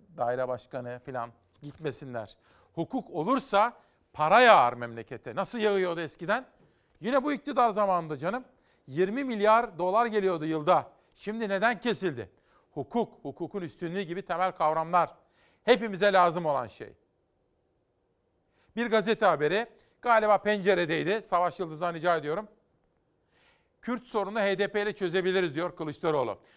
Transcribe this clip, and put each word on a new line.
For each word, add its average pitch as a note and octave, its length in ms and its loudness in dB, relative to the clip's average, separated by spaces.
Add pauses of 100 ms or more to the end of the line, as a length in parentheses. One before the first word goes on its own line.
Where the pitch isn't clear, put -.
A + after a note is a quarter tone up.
(160)
daire B2+ 320 -2
başkanı B2 560 -8
filan B2 260 -8 (320)
gitmesinler. C#3 720 -10 (380)
Hukuk E3+ 360 -6
olursa G#3 600 0 (400)
para E3 280 4
yağar F3 320 8
memlekete. A#2+ 640 -10
Nasıl G3 240 -6
yağıyordu F#3+ 420 0
eskiden? F3+ 460 -6 (540)
Yine B3+ 240 -2
bu D4 80 -2
iktidar B3+ 380 0
zamanında F3+ 460 -2
canım. G3 280 -6 (420)
Yirmi F#3+ 380 -2
milyar A3 540 2
dolar F#3 280 2
geliyordu F#3+ 380 -2
yılda. D#3 460 0 (240)
Şimdi A3 340 -8
neden G3 320 0
kesildi? E3 500 -4 (440)
Hukuk, A#3 380 -4 (100)
hukukun E3+ 400 -10
üstünlüğü E3+ 400 -8
gibi F3 200 -8
temel F3 300 -2
kavramlar D#3+ 600 0 (500)
hepimize G3+ 480 2
lazım F3 340 4
olan C3+ 200 -2
şey. - 260 -16 (1800)
Bir A#3 100 -2
gazete G#3+ 400 2
haberi, E3+ 400 2 (360)
galiba G#3+ 360 4
Pencere'deydi. F#3 840 0
Savaş F3 380 -2
Yıldız'dan E3+ 340 -6
rica E3+ 220 0
ediyorum. D#3+ 320 -6 (1300)
"Kürt A#3+ 200 -6
sorunu G#3 380 -4
H G3 180 0
D G3 100 0
P G#3 140 -2
ile G#3 100 -4
çözebiliriz." F3+ 600 0
diyor E3+ 220 -6
Kılıçdaroğlu. D3 640 -2 (180)